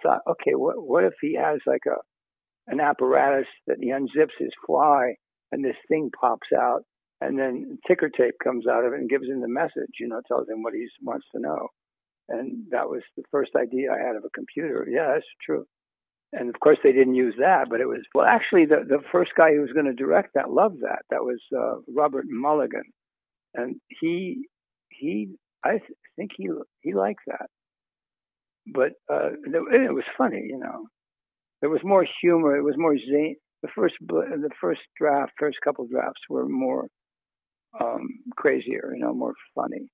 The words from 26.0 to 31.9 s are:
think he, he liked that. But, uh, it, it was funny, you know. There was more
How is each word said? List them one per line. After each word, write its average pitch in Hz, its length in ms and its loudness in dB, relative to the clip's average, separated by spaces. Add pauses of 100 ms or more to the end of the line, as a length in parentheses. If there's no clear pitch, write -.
think 202 180 -8
he, 190 140 -8 (320)
he 175 140 -6
liked 196 320 0
that. - 220 -10 (1200)
But, 139 200 0 (200)
uh, 147 200 -2 (120)
it, 240 440 2
it - 40 -2
was - 120 -4 (120)
funny, 180 320 -2
you 269 100 -10
know. - 280 -10 (760)
There 147 80 0
was 160 160 0
more 190 220 4 (160)